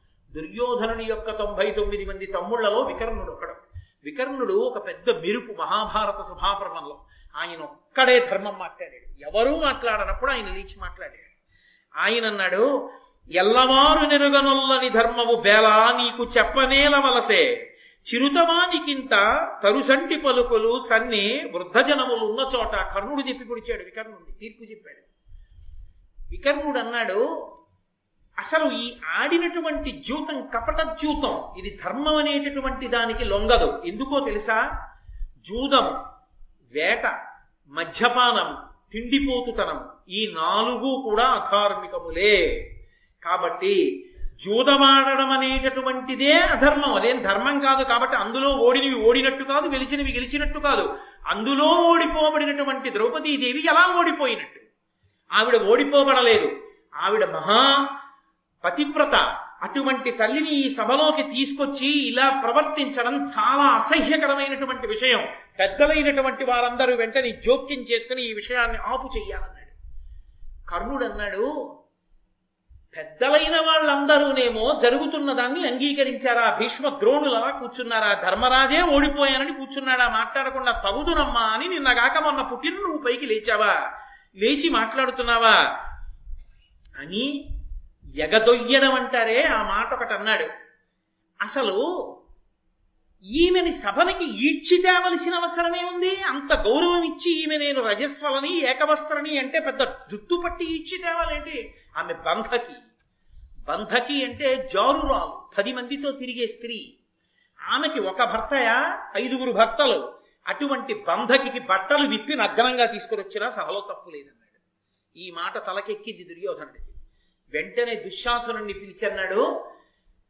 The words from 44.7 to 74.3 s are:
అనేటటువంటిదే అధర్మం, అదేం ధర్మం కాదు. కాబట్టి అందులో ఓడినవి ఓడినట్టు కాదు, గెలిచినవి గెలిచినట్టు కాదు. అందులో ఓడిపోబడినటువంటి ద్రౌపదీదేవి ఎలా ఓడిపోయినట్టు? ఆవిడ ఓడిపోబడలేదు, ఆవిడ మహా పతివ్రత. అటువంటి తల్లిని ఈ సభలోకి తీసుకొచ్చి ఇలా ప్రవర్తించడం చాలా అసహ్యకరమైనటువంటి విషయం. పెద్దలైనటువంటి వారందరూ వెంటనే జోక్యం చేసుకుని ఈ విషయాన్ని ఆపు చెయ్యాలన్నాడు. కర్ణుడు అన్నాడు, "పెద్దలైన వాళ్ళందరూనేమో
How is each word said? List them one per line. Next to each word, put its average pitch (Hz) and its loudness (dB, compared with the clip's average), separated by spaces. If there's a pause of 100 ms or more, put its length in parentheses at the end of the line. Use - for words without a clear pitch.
అనేటటువంటిదే 262 0
అధర్మం, 285 4
అదేం 233 2
ధర్మం 233 0
కాదు. 269 4
కాబట్టి 254 2
అందులో 233 0
ఓడినవి 262 4
ఓడినట్టు 269 4
కాదు, 285 0
గెలిచినవి 269 -2
గెలిచినట్టు 294 -4
కాదు. 277 0 (280)
అందులో 233 0
ఓడిపోబడినటువంటి 302 2
ద్రౌపదీదేవి 254 -2
ఎలా 339 4
ఓడిపోయినట్టు? 277 -2 (720)
ఆవిడ 226 4
ఓడిపోబడలేదు, 254 4 (320)
ఆవిడ 196 0
మహా 240 4 (760)
పతివ్రత. 285 -2 (480)
అటువంటి 254 -2
తల్లిని 269 -2
ఈ 277 0
సభలోకి 294 2
తీసుకొచ్చి 277 -2
ఇలా 269 2
ప్రవర్తించడం 277 0
చాలా 262 0
అసహ్యకరమైనటువంటి 277 0
విషయం. 220 2 (380)
పెద్దలైనటువంటి 277 2
వారందరూ 247 2
వెంటనే 233 0
జోక్యం 269 0
చేసుకుని 233 -4
ఈ 226 -6
విషయాన్ని 226 -2
ఆపు 262 -6
చెయ్యాలన్నాడు. 196 -10 (1000)
కర్ణుడు 208 -6
అన్నాడు, 214 -6 (1200)
"పెద్దలైన 294 2
వాళ్ళందరూనేమో 285 2